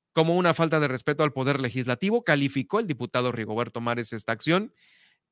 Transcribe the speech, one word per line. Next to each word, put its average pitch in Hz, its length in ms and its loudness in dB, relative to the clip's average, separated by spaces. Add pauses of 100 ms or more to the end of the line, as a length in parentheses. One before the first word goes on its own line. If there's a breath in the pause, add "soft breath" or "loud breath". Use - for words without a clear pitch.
(140)
Como 165 220 4
una 175 180 4
falta 160 280 2
de 143 80 2
respeto 147 340 0
al 147 80 2
Poder 135 300 0
Legislativo, 131 600 -2
calificó 143 560 0
el 226 80 -2
diputado 123 440 -2
Rigoberto 113 480 -4
Mares 120 320 -2
esta 117 220 -6
acción. 175 400 0 (580 soft breath)